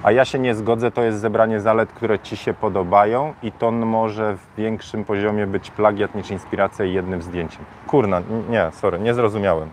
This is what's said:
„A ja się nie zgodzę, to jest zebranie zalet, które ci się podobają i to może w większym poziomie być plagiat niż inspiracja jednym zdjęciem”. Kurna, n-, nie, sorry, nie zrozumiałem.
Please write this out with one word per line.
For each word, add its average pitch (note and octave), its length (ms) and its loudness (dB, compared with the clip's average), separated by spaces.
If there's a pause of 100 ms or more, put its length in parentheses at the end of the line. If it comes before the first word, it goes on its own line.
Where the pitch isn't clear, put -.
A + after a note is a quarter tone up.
„A G#2 80 6
ja B2 140 6
się C#3 140 -4
nie B2 160 0
zgodzę, A2+ 360 0
to A#2+ 120 0
jest A2 160 0
zebranie A2 400 2
zalet, A2 320 2
które G#2+ 280 -2
ci - 180 -10
się - 160 -4
podobają G#2 800 2 (100)
i A2 80 -6
to A#2 200 0
może A2+ 680 0
w - 200 -20
większym A2 480 -4
poziomie G#2 420 0
być G2 240 -6
plagiat G#2 440 2
niż G2 160 -8
inspiracja G2 540 -4
jednym F#2 360 -4
zdjęciem”. E2+ 440 -8 (220)
Kurna, G#2 300 2
n-, G#2+ 320 -4
nie, G2+ 220 2
sorry, F2+ 280 -2
nie A#2 140 0
zrozumiałem. G2+ 600 0